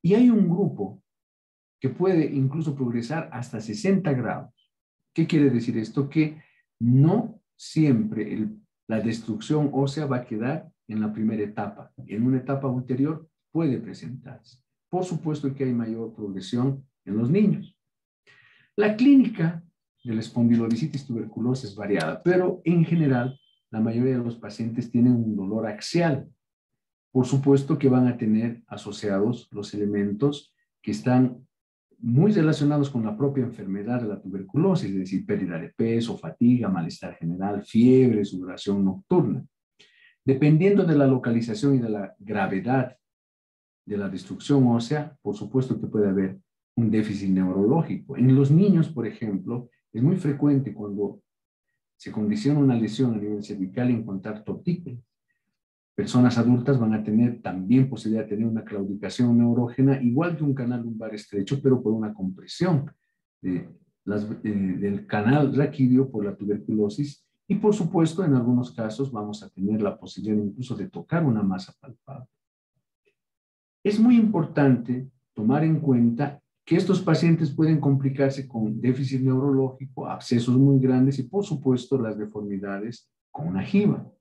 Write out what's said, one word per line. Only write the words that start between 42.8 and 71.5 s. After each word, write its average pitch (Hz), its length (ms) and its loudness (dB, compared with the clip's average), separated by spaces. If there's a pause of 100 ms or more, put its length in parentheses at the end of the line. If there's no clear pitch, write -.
de 104 100 -6
la 98 120 -4
destrucción 127 580 0
ósea, 117 560 0
por 104 140 -6
supuesto 110 440 -2
que - 60 -6
puede 104 220 0
haber 95 300 -2 (380)
un 113 140 2
déficit 104 400 -2
neurológico. 98 840 0
En 131 180 6
los 135 160 4
niños, 170 380 6
por 110 180 -6
ejemplo, 104 640 -6 (220)
es 117 100 -2
muy 180 140 4
frecuente 143 580 0
cuando 101 480 -6 (760)
se - 160 -16
condiciona 110 480 0
una 135 140 4
lesión 113 400 0
a - 20 -4
nivel 104 260 -6
cervical 101 480 -4
encontrar 104 540 -6
tortícolis. 123 560 -6 (960)
Personas 123 420 2
adultas 123 420 2
van 110 140 2
a 107 100 -2
tener 113 380 2
también 98 480 2
posibilidad 110 360 -4
de - 60 -12
tener 110 160 -2
una 110 180 -4
claudicación 104 760 0
neurógena, 123 640 2
igual 151 340 0
que 151 80 -4
un 139 80 0
canal 120 300 -4
lumbar 110 320 -8
estrecho, 104 480 -6
pero 131 180 4
por 107 140 0
una 110 180 -4
compresión 139 800 -4 (500)
de 90 300 -6 (340)
las, 104 200 -2 (200)
eh, 107 60 -2
del 98 560 -2
canal 123 480 2
raquídeo 131 560 4
por 101 160 -4
la 98 100 -6
tuberculosis 107 880 -4 (220)
y, 196 60 0
por 208 200 2
supuesto, 165 500 0
en 143 100 4
algunos 123 380 2
casos 113 380 -6
vamos 104 320 -8
a - 60 -20
tener 104 320 -2
la 98 180 -2
posibilidad 104 460 -4
incluso 123 320 -8
de 98 140 -10
tocar 160 340 -4
una 110 180 2
masa 95 380 -4